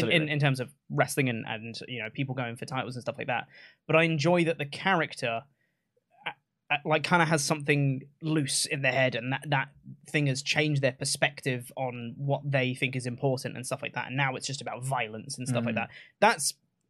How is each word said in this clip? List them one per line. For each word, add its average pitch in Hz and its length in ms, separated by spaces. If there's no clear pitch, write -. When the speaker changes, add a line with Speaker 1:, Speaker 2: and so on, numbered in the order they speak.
Speaker 1:
absolutely. 156 280
Speaker 2:
in 143 60
terms 139 220
of - 100
wrestling 139 400
and, 113 180
and, 113 320
you 120 140
know, 110 80
people 135 240
going 117 220
for - 80
titles 131 320
and 117 60
stuff - 160
like - 80
that. 120 220
But 156 100
I 165 80
enjoy 165 400
that 170 120
the 143 80
character, 143 800
uh, - 40
uh, 147 40
like, 156 160
kinda 170 240
has 160 180
something 143 600
loose 156 420
in 151 160
their 135 120
head, 131 240
and 127 180
that, - 140
that 139 200
thing 147 200
has 131 120
changed 151 400
their 127 120
perspective 139 840
on 120 400
what 139 240
they 127 240
think 131 220
is 123 100
important 127 500
and 123 100
stuff - 160
like - 120
that. 123 120
And 127 100
now 135 180
it's - 120
just 139 160
about 123 200
violence 120 540
and 127 100
stuff 123 200
like 117 80
Speaker 1:
Mm. 113 40
Speaker 2:
that. 113 120
That's - 340